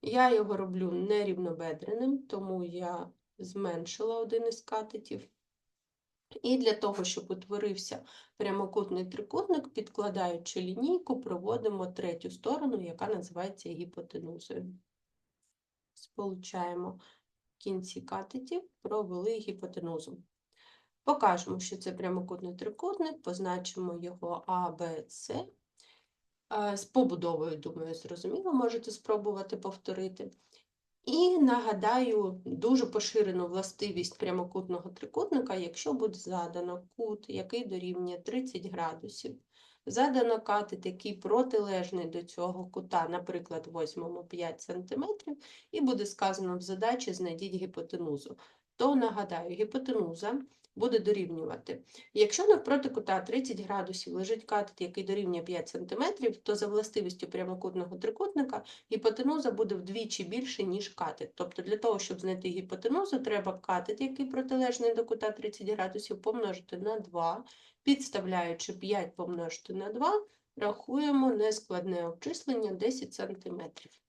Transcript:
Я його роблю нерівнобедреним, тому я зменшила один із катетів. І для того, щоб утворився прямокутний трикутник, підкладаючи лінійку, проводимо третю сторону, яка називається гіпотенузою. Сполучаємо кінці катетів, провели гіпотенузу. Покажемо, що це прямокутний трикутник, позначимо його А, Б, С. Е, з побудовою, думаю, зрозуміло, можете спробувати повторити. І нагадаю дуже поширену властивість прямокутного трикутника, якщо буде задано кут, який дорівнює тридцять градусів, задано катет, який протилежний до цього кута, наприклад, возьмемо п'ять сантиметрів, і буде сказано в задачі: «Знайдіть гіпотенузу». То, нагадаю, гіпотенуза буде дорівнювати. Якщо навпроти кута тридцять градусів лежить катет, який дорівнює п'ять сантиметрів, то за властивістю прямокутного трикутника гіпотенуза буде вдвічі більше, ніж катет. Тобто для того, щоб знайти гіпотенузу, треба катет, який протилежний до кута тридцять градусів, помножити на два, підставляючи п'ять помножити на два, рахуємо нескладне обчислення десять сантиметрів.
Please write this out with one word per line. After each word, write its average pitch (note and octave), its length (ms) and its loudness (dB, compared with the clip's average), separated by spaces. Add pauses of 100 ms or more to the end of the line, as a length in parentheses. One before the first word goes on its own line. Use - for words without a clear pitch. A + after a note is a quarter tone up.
Я B3+ 320 6
його G#3 220 4
роблю F#3 360 0
нерівнобедреним, F#3 1300 0
тому F#3+ 460 -4
я F3 460 -6 (280)
зменшила G3 800 -4
один A3+ 280 0
із A3+ 140 -2
катетів. G#3+ 680 -6 (1120)
І B3+ 160 6
для A3 140 6
того, G3+ 320 0
щоб - 260 -2
утворився G3 760 -4 (320)
прямокутний G3 680 0
трикутник, D#4 640 0
підкладаючи F#3+ 920 -2
лінійку, B3+ 600 0
проводимо G3 680 0
третю F3+ 440 -4
сторону, B3 500 0
яка E3+ 260 -6
називається F#3 600 -4
гіпотенузою. E3+ 1120 -10 (1160)
Сполучаємо F#3 1040 -6 (580)
кінці F#3 420 -6
катетів, C4 600 -6 (200)
провели G#3 560 -2
гіпотенузу. F3+ 840 -8 (840)
Покажемо, F#3+ 560 4
що - 160 -6
це F#3 160 -6
прямокутний F3+ 640 -4
трикутник, D#4 680 -2
позначимо F3+ 800 -2
його F3 440 -6
А, F3+ 240 2
Б, E3 380 -4
С. - 380 -6 (1080)
Е, G#3 240 0
з G3 80 -6
побудовою, E3 720 2
думаю, D#3+ 380 -6
зрозуміло, A#3+ 580 -4
можете A#3 380 2
спробувати G3+ 680 -2
повторити. F#3+ 720 -6 (760)
І F4+ 340 6
нагадаю A3+ 1080 6
дуже A3+ 420 4
поширену G3 600 2
властивість F#3 720 -2
прямокутного F3+ 720 -2
трикутника, - 640 0
якщо F3+ 380 -2
буде A3+ 260 0
задано F3+ 640 -4 (140)
кут, G#3+ 320 -4
який G3 360 -4
дорівнює F3+ 540 -4
тридцять B3+ 480 -4
градусів, F3+ 680 -6 (500)
задано A#3 540 4
катет, G#3 460 0
який F#3+ 260 -6
протилежний G3 920 2
до E3+ 160 -4
цього F3+ 440 -4
кута, F3 420 0
наприклад, F3 640 -4
возьмемо E3+ 520 -4
п'ять E3+ 360 -6
сантиметрів, C#4 760 -4 (340)
і G#4 100 -2
буде A#3 260 4
сказано F#3+ 520 0
в - 20 -4
задачі: G3+ 520 0
«Знайдіть F3+ 420 -4
гіпотенузу». E3+ 840 -4 (400)
То, C4+ 180 6
нагадаю, G3+ 560 2
гіпотенуза G#3+ 880 -2 (380)
буде A3+ 220 4
дорівнювати. F3+ 840 0 (320)
Якщо G#3 320 6
навпроти C#4+ 420 6
кута F#3+ 320 2
тридцять A#3 400 -2
градусів F#3+ 540 -4
лежить G3 300 -2
катет, G3+ 360 -2
який F3+ 240 -4
дорівнює F#3 380 0
п'ять F#3 260 -4
сантиметрів, A3+ 680 0
то G#3 200 0
за G#3 100 0
властивістю G3+ 600 0
прямокутного F#3 680 -4
трикутника C#4+ 680 0 (280)
гіпотенуза B3 580 4
буде G3+ 240 2
вдвічі G3 500 -4
більше, A3+ 380 -4
ніж G3 260 0
катет. - 460 -6
Тобто F3 280 -6
для G3 140 2
того, G#3+ 220 2
щоб F#3 220 -4
знайти F#3 280 -2
гіпотенузу, A#3 680 0
треба G3+ 340 0
катет, F#3 480 -2
який C4+ 260 -2
протилежний B3+ 680 2
до A3+ 100 2
кута A3 260 0
тридцять G#3 380 -6
градусів, G3+ 540 -2
помножити G3 560 -2
на G#3 220 0
два, F3 440 0 (380)
підставляючи F#3 920 2
п'ять F#3 440 -2
помножити F3 580 -6
на G3 180 -4
два, F4+ 320 2 (320)
рахуємо C4 760 4
нескладне F#3 800 0
обчислення A3+ 640 -2
десять G#3+ 420 -2
сантиметрів. F#3 960 -10